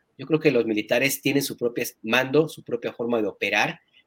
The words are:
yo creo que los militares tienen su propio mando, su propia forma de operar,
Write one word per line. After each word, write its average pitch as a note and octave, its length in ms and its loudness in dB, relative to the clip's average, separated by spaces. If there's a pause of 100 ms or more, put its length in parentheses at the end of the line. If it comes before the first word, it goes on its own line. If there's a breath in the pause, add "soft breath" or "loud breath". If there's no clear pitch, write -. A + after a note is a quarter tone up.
(180)
yo C3+ 100 -12
creo D#3 120 0
que D#3 120 4
los A#2+ 140 2
militares A#2+ 560 0
tienen C#3 200 2
su B2 160 -6
propio A#2+ 260 -2 (200)
mando, C3 440 2
su D#3 160 -14
propia A#2 300 -6
forma A#2+ 280 0
de G2+ 60 0
operar, G#2 520 -2 (280 soft breath)